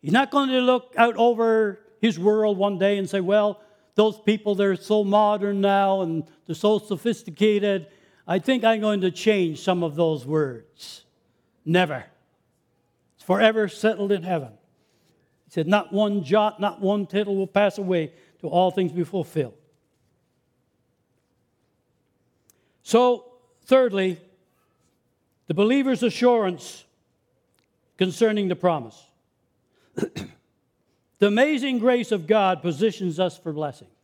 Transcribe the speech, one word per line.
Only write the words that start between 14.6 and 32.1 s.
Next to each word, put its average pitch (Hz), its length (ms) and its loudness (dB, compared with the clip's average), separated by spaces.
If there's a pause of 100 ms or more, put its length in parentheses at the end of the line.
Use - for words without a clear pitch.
He - 60 -20
said, 160 140 -2
"Not 208 280 0
one 202 320 0
jot, 208 340 0
not 202 220 -4
one 196 260 0
tittle 196 300 -4
will 190 100 -2
pass 196 300 0
away 180 340 -2 (280)
till 160 100 -10
all 180 200 2
things 180 220 -2
be 170 140 -4
fulfilled." 156 500 -6 (3250)
So, 247 500 0 (320)
thirdly, 196 560 0 (1300)
the 165 60 -6
believer's 247 500 2
assurance 226 800 0 (1120)
concerning 202 520 0
the 175 80 -4
promise. 151 440 -2 (960)
<clears throat> - 80 -4 (1200)
The 202 40 4
amazing 254 520 0
grace 240 320 0